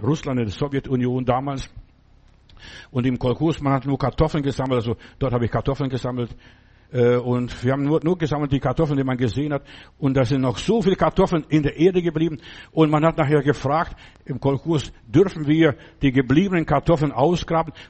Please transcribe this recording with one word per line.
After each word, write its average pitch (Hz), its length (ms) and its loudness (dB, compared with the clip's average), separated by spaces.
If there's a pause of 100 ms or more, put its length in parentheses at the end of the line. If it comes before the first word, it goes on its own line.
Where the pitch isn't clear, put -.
Russland, 135 360 -2
in 120 60 -2
der 101 80 -4
Sowjetunion 127 720 -4
damals. 131 440 -4 (1200)
Und 123 140 -2
im 123 120 -2
Kolchos, 135 420 -2
man 143 120 0
hat 131 140 -2
nur 139 120 -2
Kartoffeln 147 460 0
gesammelt, 131 300 -2
also 113 220 -2 (220)
dort 131 140 -2
habe 120 140 0
ich - 40 -4
Kartoffeln 131 400 -2
gesammelt. 123 460 -6 (560)
Äh, 123 240 4
und 123 480 -4
wir 127 80 2
haben 139 100 -2
nur, 147 220 0
nur 175 120 0
gesammelt 147 360 -2
die 139 80 0
Kartoffeln, 143 380 0
die 135 60 0
man 131 120 0
gesehen 131 380 -2
hat. 139 80 -4 (360)
Und 135 180 0
da 135 80 4
sind 131 180 0
noch 123 160 -2
so 220 240 0
viele 180 140 2
Kartoffeln 170 520 0
in 151 140 2
der 147 140 -2
Erde 180 260 4
geblieben. 160 360 -2 (320)
Und 160 200 4
man 151 140 2
hat 160 120 2
nachher 151 260 2
gefragt, 147 540 -2 (300)
im 127 120 -8
Kolchos, 139 540 -2 (160)
dürfen 156 400 2
wir 156 260 4 (280)
die 139 100 2
gebliebenen 151 540 2
Kartoffeln 151 440 2
ausgraben? 160 640 0 (180)